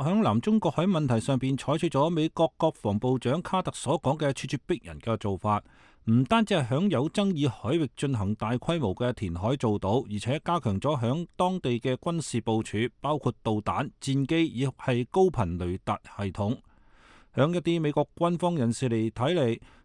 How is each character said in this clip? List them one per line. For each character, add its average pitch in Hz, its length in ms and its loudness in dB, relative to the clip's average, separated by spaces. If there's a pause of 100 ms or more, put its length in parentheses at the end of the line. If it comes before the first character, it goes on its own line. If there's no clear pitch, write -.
響 196 200 2
南 113 160 4
中 214 180 2
國 180 140 2
海 156 120 0
問 170 220 0
題 120 140 2
上 135 180 0
邊 131 180 -2
採 143 220 -2
取 170 100 -2
咗 147 220 2
美 160 200 0
國 165 260 2
國 160 160 2
防 104 260 -2
部 127 180 2
長 127 240 0
卡 185 220 -2
特 - 100 -8
所 - 300 -2
講 143 160 0
嘅 151 120 2
咄 135 180 -6
咄 143 180 -4
逼 175 180 -2
人 80 160 -12
嘅 113 180 -2
做 98 180 -2
法， 104 260 0 (480)
唔 117 140 6
單 226 200 4
止 208 100 0
係 139 140 0
響 160 220 0
有 143 200 0
爭 202 180 0
議 147 200 0
海 117 260 -4
域 160 220 0
進 139 200 -2
行 104 200 0
大 110 160 -4
規 165 260 -2
模 104 160 0
嘅 123 180 -2
填 90 220 -6
海 107 220 -2
造 127 140 0
島， 104 340 0 (100)
而 104 40 -4
且 123 260 -2
加 175 160 0
強 101 200 0
咗 143 220 0
響 139 240 -2 (100)
當 185 240 0
地 120 200 0
嘅 131 160 -2
軍 170 240 -2
事 120 200 -4
部 110 240 0
署， - 140 -4 (220)
包 147 180 -2
括 127 140 0 (100)
導 113 120 -2
彈、 107 360 -2 (100)
戰 135 260 0
機 165 200 2
以 113 140 -4
及 139 60 0
係 123 440 -2
高 190 120 4
頻 107 360 2
雷 90 260 -4
達 104 160 -4 (160)
系 104 60 -6 (100)
統。 107 260 -2 (760)
響 147 200 2
一 175 40 -2
啲 170 220 0
美 151 120 0
國 147 240 0
軍 170 220 2
方 175 180 0
人 120 160 2
士 127 160 -2
嚟 113 220 0
睇 131 240 0
嚟， 120 260 0 (240)